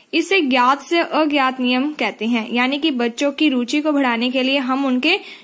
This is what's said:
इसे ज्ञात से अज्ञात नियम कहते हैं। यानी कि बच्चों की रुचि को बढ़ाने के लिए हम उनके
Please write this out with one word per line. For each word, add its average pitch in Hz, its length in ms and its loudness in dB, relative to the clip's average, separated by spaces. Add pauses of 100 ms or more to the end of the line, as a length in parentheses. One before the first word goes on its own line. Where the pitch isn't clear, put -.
(140)
इसे 339 260 2
ज्ञात 254 420 2
से 339 160 0
अज्ञात 285 640 0
नियम 254 320 0
कहते 220 340 -4
हैं। 226 260 -2
यानी 247 260 0
कि 311 120 0
बच्चों 247 420 -2
की 302 160 2
रुचि 254 320 0
को 302 120 0
बढ़ाने 254 380 0
के 254 120 0
लिए 269 160 0
हम 269 280 -2
उनके 269 320 0 (240)